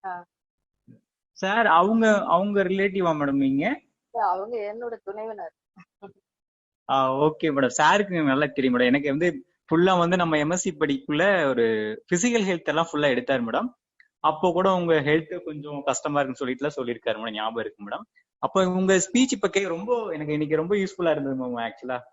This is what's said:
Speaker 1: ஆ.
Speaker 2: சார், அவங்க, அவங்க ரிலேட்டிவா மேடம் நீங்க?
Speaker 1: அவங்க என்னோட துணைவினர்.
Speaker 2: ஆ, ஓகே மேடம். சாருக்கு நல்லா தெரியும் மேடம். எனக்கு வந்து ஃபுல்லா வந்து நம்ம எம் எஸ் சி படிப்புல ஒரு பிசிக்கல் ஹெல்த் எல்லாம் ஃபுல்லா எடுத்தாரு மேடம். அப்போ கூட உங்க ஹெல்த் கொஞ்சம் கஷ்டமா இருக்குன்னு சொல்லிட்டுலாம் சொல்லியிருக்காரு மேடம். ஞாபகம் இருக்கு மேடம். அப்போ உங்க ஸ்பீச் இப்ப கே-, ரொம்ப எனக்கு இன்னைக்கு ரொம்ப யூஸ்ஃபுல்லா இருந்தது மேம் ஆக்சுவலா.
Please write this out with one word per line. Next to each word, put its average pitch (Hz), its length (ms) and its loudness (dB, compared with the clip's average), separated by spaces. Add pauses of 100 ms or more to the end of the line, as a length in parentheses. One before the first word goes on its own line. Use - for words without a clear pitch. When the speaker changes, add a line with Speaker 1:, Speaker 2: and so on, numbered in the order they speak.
Speaker 1:
ஆ. 180 180 -10 (1080)
Speaker 2:
சார், 214 340 0
அவங்க, 208 580 4
அவங்க 196 400 2
ரிலேட்டிவா 190 520 0
மேடம் 143 160 0
நீங்க? 139 480 0 (320)
Speaker 1:
அவங்க 208 640 -4
என்னோட 226 340 -10
துணைவினர். 202 720 -14 (1080)
Speaker 2:
ஆ, 131 220 2
ஓகே 156 300 0
மேடம். 139 260 2 (120)
சாருக்கு 180 420 2
நல்லா 143 220 2
தெரியும் 131 300 0
மேடம். 123 100 4
எனக்கு 139 220 2
வந்து 151 360 -2 (180)
ஃபுல்லா 180 360 4
வந்து 170 180 2
நம்ம 165 220 2
எம் 147 120 0
எஸ் 180 100 -2
சி 175 180 -6
படிப்புல 151 720 0
ஒரு 113 560 0 (100)
பிசிக்கல் 226 300 0
ஹெல்த் 180 200 -2
எல்லாம் 160 280 0
ஃபுல்லா 147 140 0
எடுத்தாரு 123 440 0
மேடம். 190 180 -2 (520)
அப்போ 156 320 0
கூட 185 220 2
உங்க 170 200 2
ஹெல்த் 156 500 0
கொஞ்சம் 147 400 -12
கஷ்டமா 143 360 -2
இருக்குன்னு 131 320 -4
சொல்லிட்டுலாம் 139 260 -6
சொல்லியிருக்காரு 120 400 -4
மேடம். 110 140 -8
ஞாபகம் 110 320 -6
இருக்கு 101 240 -12
மேடம். 143 140 -10 (360)
அப்போ 185 300 0
உங்க 185 280 2
ஸ்பீச் 247 360 4
இப்ப 208 160 -2
கே-, 190 200 0
ரொம்ப 208 400 -4
எனக்கு 151 240 -6
இன்னைக்கு 151 240 0
ரொம்ப 165 180 0
யூஸ்ஃபுல்லா 190 360 0
இருந்தது 131 480 -4
மேம் 117 40 -4
ஆக்சுவலா. 123 380 -8 (120)